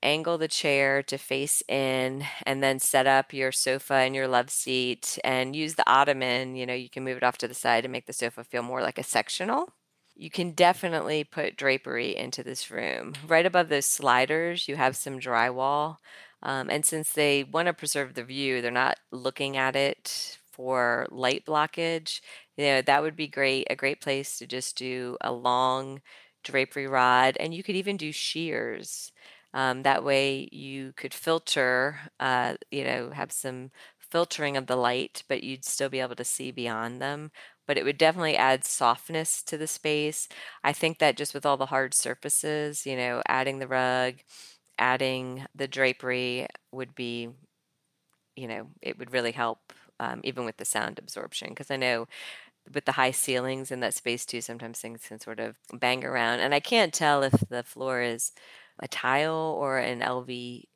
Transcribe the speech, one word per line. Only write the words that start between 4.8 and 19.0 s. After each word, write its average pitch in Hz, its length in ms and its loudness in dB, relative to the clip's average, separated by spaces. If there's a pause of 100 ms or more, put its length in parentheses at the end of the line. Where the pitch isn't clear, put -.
and 131 320 0
use 156 180 -4
the - 160 2
ottoman. 131 640 4
You 127 120 -6
know, 127 80 -2
you 123 140 -6
can 131 160 -8
move 131 120 -2
it - 80 2
off 123 140 4
to 120 100 -2
the 123 60 -12
side 120 300 4
and 131 80 -6
make 123 140 -6
the 117 60 -10
sofa 120 320 -4
feel 123 180 -4
more 123 180 -4
like - 180 -2
a - 40 -4
sectional. 226 720 -2 (420)
You 160 160 -14
can 175 220 -4
definitely 165 720 4
put - 320 -4
drapery 131 600 0
into 127 280 -6
this 127 260 -8
room. 76 440 -6 (120)
Right 165 200 6
above 175 240 4
those 139 160 2
sliders, 151 800 2
you 139 80 -6
have 135 200 2
some 135 220 -6
drywall. 131 800 0 (480)
Um, 135 260 -2
and 151 160 2
since 156 260 0
they 143 300 4
wanna 165 320 0
preserve 139 400 -4
the 120 100 -6
view, 131 380 -2
they're 120 80 -2
not 123 300 2 (100)